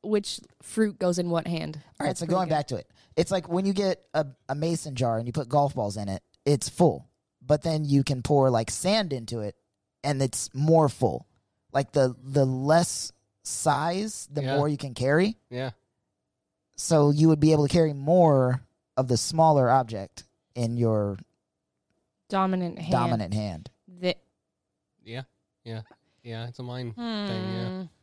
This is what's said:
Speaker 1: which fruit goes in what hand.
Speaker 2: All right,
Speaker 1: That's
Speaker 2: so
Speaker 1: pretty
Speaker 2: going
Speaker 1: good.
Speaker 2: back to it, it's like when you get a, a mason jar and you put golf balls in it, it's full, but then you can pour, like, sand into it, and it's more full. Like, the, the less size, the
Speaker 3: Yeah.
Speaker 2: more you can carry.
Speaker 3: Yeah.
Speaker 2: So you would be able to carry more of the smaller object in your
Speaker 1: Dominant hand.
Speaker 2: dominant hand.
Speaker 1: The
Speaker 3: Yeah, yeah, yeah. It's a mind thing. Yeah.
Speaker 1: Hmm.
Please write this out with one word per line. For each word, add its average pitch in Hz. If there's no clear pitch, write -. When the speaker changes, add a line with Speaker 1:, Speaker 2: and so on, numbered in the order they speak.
Speaker 1:
which 208
fruit 208
goes 180
in 175
what 165
hand. 156
Speaker 2:
All 285
right, -
Speaker 1:
That's -
Speaker 2:
so 170
Speaker 1:
pretty 165
Speaker 2:
going 185
Speaker 1:
good. 160
Speaker 2:
back 147
to 123
it, -
it's 165
like 185
when 190
you 196
get 190
a, 151
a 139
mason 156
jar 120
and 117
you 120
put 131
golf 143
balls 104
in 101
it, 98
it's 139
full, 107
but 147
then 156
you 139
can 127
pour, 135
like, 113
sand 190
into 117
it, 104
and 139
it's -
more 156
full. 87
Like, 135
the, 131
the 135
less 139
size, 170
the 143
Speaker 3:
Yeah. 135
Speaker 2:
more 143
you 147
can 131
carry. 156
Speaker 3:
Yeah. 127
Speaker 2:
So 147
you 151
would 156
be 156
able 151
to -
carry 160
more 139
of 131
the 123
smaller 156
object 113
in 120
your 104
Speaker 1:
Dominant 185
hand. 165
Speaker 2:
dominant 110
hand. 101
Speaker 1:
The 180
Speaker 3:
Yeah, 120
yeah, 113
yeah. 117
It's 120
a 127
mind 123
thing. 240
Yeah. 190
Speaker 1:
Hmm. 185